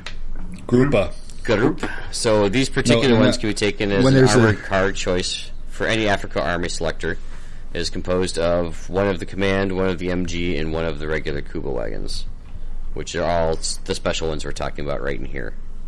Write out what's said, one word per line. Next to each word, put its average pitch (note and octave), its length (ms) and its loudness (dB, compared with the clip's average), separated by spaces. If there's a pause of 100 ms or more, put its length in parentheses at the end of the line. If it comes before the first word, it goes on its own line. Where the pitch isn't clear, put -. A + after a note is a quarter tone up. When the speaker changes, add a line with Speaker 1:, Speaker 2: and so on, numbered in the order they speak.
(680)
Speaker 1:
Gruppe. B2 440 4 (320)
Speaker 2:
Group. A2+ 400 2 (280)
So G#2+ 380 4
these B2+ 200 2
particular A#2+ 460 4
Speaker 1:
No, A2 60 6
Speaker 2:
ones B2 160 4
Speaker 1:
no. - 40 -4
Speaker 2:
can G#2+ 80 0
be G2+ 60 -2
taken G2+ 360 0
as G2 120 4
Speaker 1:
When C3+ 100 6
Speaker 2:
an C3+ 60 6
Speaker 1:
there's C3 160 6
a B2+ 40 6
Speaker 2:
armored A2 200 4
car G2 320 0
choice - 580 -2 (200)
for - 180 -2
any A2 200 2
Africa G2 320 0
Army E2+ 300 0
selector. E2 480 -2 (560)
It E2+ 60 -2
is E2+ 100 -2
composed F2+ 480 0
of E2+ 540 0
one G2 160 2
of F#2+ 100 0
the - 80 -4
command, G2 500 0
one F#2+ 140 0
of F2+ 80 -2
the F2 140 -2
M F2+ 160 0
G, F2 280 -2
and D#2 160 -2
one E2 140 -2
of D2+ 140 -2
the D2+ 80 -4
regular D2+ 340 -2
Kuba D2 300 -4
wagons, A1 540 -2 (680)
which - 240 -6
are E2 120 0
all E2 280 2
s-, - 260 -2
the G2 100 -2
special E2 360 -2
ones D2+ 160 -2
we're D2 80 -2
talking C#2+ 320 -4
about C#2 160 -2
right C2+ 180 -2
in A#1+ 60 -2
here. B1 280 -4 (340)